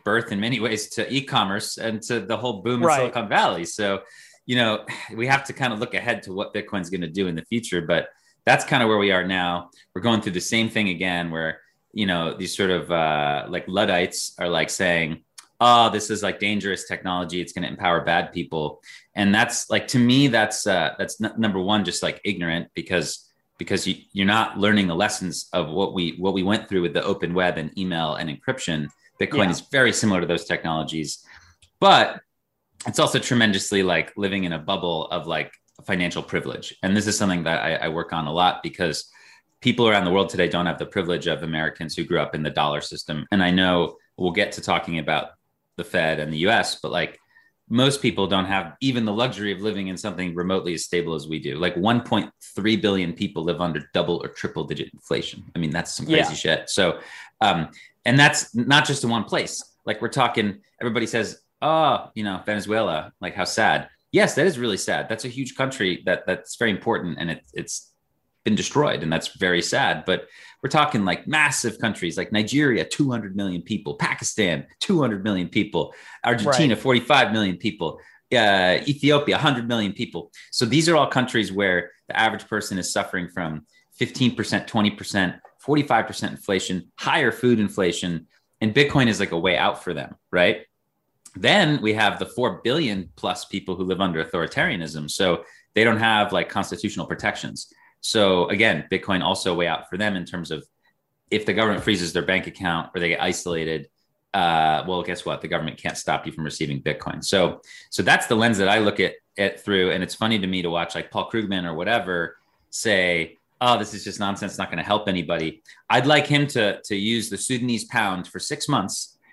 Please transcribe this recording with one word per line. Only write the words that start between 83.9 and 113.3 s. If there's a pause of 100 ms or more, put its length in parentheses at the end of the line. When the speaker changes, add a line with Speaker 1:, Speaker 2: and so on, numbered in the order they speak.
Speaker 1:
fifteen
percent,
twenty
percent, (240)
forty-five
percent
inflation,
higher
food
inflation, (320)
and
Bitcoin
is,
like,
a
way
out
for
them, (160)
right? (720)
Then
we
have
the
four
billion
plus
people
who
live
under
authoritarianism.
So (280)
they
don't
have,
like,
constitutional
protections. (280)
So
again,
Bitcoin
also
a
way
out
for
them
in
terms
of (680)
if
the
government
freezes
their
bank
account
or
they
get
isolated, (460)
uh,
well,
guess
what?
The
government
can't
stop
you
from
receiving
Bitcoin.
So, (280)
so
that's
the
lens
that
I
look
at (220)
it
through.
And
it's
funny
to
me
to
watch,
like,
Paul
Krugman
or
whatever (320)
say, (220)